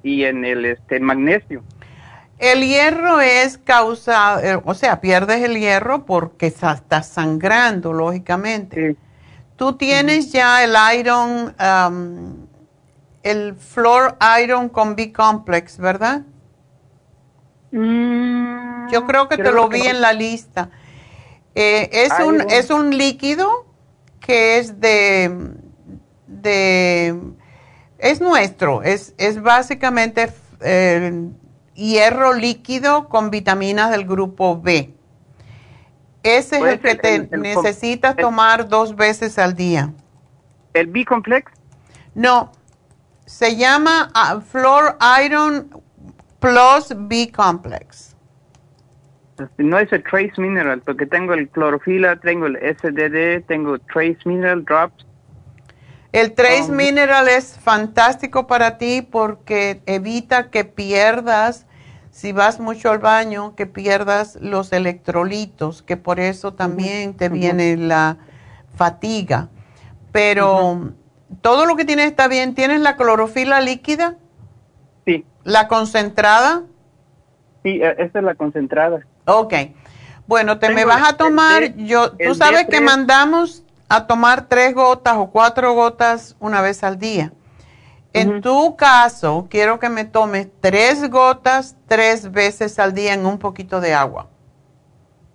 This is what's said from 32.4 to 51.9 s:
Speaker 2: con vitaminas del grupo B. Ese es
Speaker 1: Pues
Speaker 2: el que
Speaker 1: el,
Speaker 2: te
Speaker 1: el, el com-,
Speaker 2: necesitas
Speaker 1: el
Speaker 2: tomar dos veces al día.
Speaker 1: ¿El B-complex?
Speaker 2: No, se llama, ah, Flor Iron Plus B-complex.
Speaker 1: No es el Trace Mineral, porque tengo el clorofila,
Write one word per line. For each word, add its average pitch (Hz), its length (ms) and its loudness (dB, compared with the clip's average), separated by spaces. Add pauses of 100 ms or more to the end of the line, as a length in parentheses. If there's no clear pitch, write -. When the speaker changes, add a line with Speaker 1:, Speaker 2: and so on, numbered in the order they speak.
Speaker 2:
con 214 220 -2
vitaminas 202 600 -2
del 202 160 -4
grupo 185 540 -4
B. 165 340 -2 (1300)
Ese 254 340 0
es 285 40 0
Speaker 1:
Pues 254 140 2
Speaker 2:
el 233 60 -10
que 247 120 0
Speaker 1:
el, 220 80 -6
Speaker 2:
te 220 140 0
Speaker 1:
el, 202 80 -2
el - 80 -12
com-, 160 120 -6
Speaker 2:
necesitas 214 760 -2
Speaker 1:
el 240 60 -2
Speaker 2:
tomar 226 460 2
dos 214 260 0
veces 214 440 -2
al 185 160 2
día. 170 380 -2 (840)
Speaker 1:
¿El 170 120 0
B-complex? 233 640 -2 (640)
Speaker 2:
No, 240 380 2 (760)
se 233 300 -2
llama, 294 580 2
ah, 208 260 0
Flor 269 560 2 (280)
Iron 294 580 -2 (580)
Plus 254 540 4
B-complex. 208 1200 -4 (1400)
Speaker 1:
No 156 200 0
es 208 140 -2
el 175 120 -2
Trace 196 320 -4
Mineral, 175 460 -4
porque 139 240 -6
tengo 180 260 -4
el 151 160 -4
clorofila, 175 680 -2